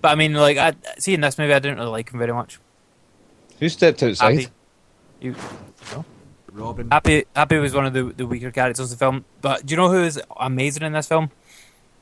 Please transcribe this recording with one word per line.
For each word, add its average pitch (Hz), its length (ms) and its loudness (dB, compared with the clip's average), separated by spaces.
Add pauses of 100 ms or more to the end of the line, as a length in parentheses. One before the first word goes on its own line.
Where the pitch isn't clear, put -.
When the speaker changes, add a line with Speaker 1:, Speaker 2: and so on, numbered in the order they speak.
Speaker 1:
but 151 120 4
I - 20 4
mean, 156 200 2
like, 147 240 6
I 151 160 2 (240)
see - 160 -2
in 165 60 -2
this 143 180 0
movie, 147 140 2
I 143 60 6
didn't 139 200 -4
really 117 120 -6
like 113 220 -10
him 123 80 -10
very 120 120 -2
much. - 280 -10 (1000)
Speaker 2:
Who 156 100 -2
stepped 165 340 2
outside? 123 360 2
Speaker 1:
Happy. 127 100 -4 (720)
You, 127 140 -10 (580)
no? 151 120 -12 (480)
Speaker 3:
Robin. 113 400 -8
Speaker 1:
Happy, 151 320 4 (100)
Happy 151 240 4
was 139 160 0
one 139 120 2
of 131 80 -2
the, 127 100 0
the 123 220 -8
weaker 120 260 -8
characters 127 340 -2
in 120 40 -10
the 120 60 -12
film. 131 280 0 (160)
But 139 260 -4
do 139 60 -6
you 160 40 -2
know 180 120 4
who 185 160 2
is 151 160 -4 (180)
amazing 135 460 -4
in 156 80 -6
this 151 160 -4
film? 160 220 0 (720)